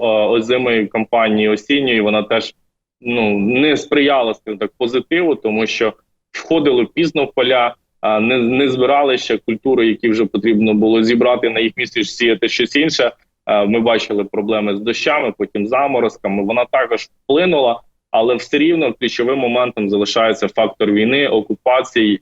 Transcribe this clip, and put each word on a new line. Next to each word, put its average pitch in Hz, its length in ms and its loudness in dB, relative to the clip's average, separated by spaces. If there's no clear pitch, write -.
озимої 113 800 0
кампанії 110 600 0
осінньої, 120 520 0
вона 107 220 0
теж, 110 320 -2
ну, 113 380 -2
не 127 380 0
сприяла, 139 580 0
скажімо 104 260 -10
так, 107 180 -4
позитиву, 131 560 -2
тому 110 320 -2
що 107 260 -2
входили 143 640 0
пізно 156 300 -2
в 131 100 -6
поля, 127 400 0
а, 107 200 0
не, 120 180 0
не 127 300 0
збирали 131 500 2
ще 117 200 -4
культури, 120 480 0
які 110 220 0
вже 110 160 0
потрібно 107 500 0
було 110 280 4
зібрати 120 460 2
на 113 120 -2
їх 113 160 0
місці, 117 280 -4
сіяти 117 440 0
щось - 280 -2
інше. 143 360 0
Е, 104 200 2
ми 113 140 0
бачили 113 440 0
проблеми 104 520 -2
з 101 40 -10
дощами, 120 580 -2
потім 104 280 -4
заморозками. 120 800 -2
Вона 117 200 -2
також 120 440 -2
вплинула, 143 560 2
але 117 240 2
все 120 240 -2
рівно 151 340 2
ключовим 123 460 -2
моментом 120 520 -2
залишається 104 580 0
фактор 107 440 0
війни, 127 360 2
окупації 113 920 0